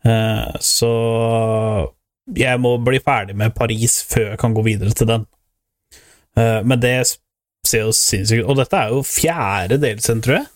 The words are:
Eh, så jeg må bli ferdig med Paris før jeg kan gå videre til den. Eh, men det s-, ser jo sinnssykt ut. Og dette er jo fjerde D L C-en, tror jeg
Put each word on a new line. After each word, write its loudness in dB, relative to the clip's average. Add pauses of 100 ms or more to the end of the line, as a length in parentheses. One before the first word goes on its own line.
Eh, 0
så 0 (1400)
jeg 0
må 2
bli 2
ferdig -2
med 0
Paris 0
før -2
jeg -8
kan 0
gå 0
videre 0
til 2
den. 0 (1080)
Eh, 2
men 2
det 2
s-, -2 (460)
ser 0
jo -2
sinnssykt 0
ut. -2
Og 2
dette 0
er 0
jo 0
fjerde 0
D 0
L -6
C-en, 0
tror 2
jeg -4